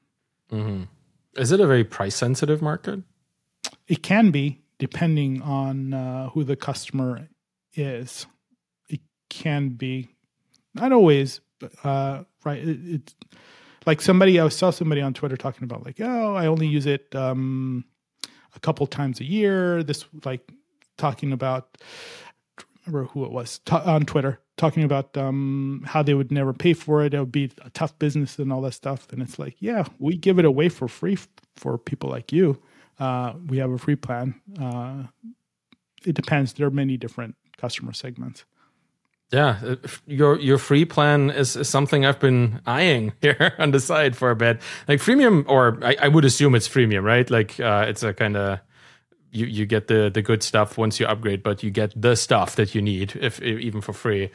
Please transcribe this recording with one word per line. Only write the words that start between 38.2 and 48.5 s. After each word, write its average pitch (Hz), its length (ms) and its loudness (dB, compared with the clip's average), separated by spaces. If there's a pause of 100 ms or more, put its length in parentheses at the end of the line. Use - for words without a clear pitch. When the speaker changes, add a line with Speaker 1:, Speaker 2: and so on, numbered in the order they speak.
Speaker 1:
Yeah, 127 340 2
uh, 127 180 -4
f-, - 220 -16
your, 147 340 4
your 135 200 2
free 147 260 4
plan 147 460 2
is, 131 240 -2
is 131 120 -4
something 139 380 2
I've 139 140 2
been 123 480 2
eyeing 123 500 2
<laughs> - 40 -20
here 151 360 4
on 151 140 2
the 135 80 4
side 147 360 0
for 127 140 0
a 117 60 2
bit. 117 260 2 (260)
Like, 143 120 4
freemium, 226 500 4
or 123 340 6
I, 123 200 4
I 143 60 6
would 151 160 8
assume 135 280 4
it's 113 160 2
freemium, 107 340 2
right? 120 260 4
Like, 113 300 0
uh, 107 280 2
it's 110 160 -6
a 107 100 -2
kinda, 101 480 -2 (680)